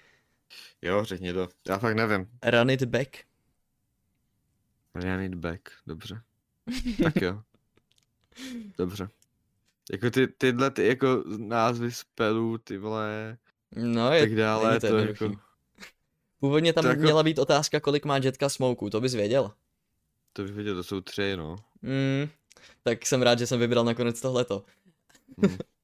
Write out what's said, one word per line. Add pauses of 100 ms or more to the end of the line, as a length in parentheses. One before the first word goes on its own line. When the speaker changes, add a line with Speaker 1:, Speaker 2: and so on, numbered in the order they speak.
(840)
Speaker 1:
Jo,
řekni
to. (200)
Já
fakt
nevím. (200)
Speaker 2:
Run
it
back. (1800)
Speaker 1:
Run
it
back, (260)
dobře. (400)
Speaker 2:
<laughs>
Speaker 1:
Tak
jo. (1400)
Dobře. (840)
Jako
ty,
tyhle
ty
jako (140)
názvy
spelů,
ty
vole, (380)
Speaker 2:
No,
je,
Speaker 1:
tak
dále,
Speaker 2:
není
to
Speaker 1:
to
Speaker 2:
jednoduchý.
Speaker 1:
jako (1040)
Speaker 2:
Původně
tam
Speaker 1:
to
jako
Speaker 2:
měla
být
otázka,
kolik
má
Jetka
smokeů,
to
bys
věděl. (800)
Speaker 1:
To
bych
věděl,
to
jsou
tři,
no. (260)
Speaker 2:
Mm, (540)
tak
jsem
rád,
že
jsem
vybral
nakonec
tohleto. (800)
Speaker 1:
Hmm. (280)